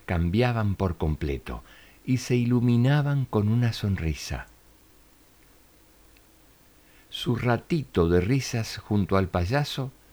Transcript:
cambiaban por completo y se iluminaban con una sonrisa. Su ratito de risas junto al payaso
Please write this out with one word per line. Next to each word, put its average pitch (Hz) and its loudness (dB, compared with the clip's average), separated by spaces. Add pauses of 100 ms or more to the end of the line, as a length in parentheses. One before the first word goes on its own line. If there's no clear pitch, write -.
cambiaban 101 0
por 90 -2
completo 71 -4 (400)
y 127 0
se 123 -2
iluminaban 123 2
con 107 0
una 117 2
sonrisa. 80 -4 (2500)
Su - -2
ratito 120 0
de 90 6
risas 117 -2
junto 98 0
al 95 2
payaso 131 -2 (200)